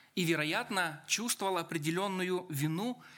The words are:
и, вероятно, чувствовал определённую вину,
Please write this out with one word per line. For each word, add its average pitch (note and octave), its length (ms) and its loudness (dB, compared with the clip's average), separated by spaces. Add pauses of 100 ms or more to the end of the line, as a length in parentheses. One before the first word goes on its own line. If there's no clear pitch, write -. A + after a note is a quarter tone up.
(140)
и, F#3 80 2
вероятно, E3 880 0
чувствовал G3 500 0
определённую F3+ 920 0
вину, D#3+ 540 -2 (160)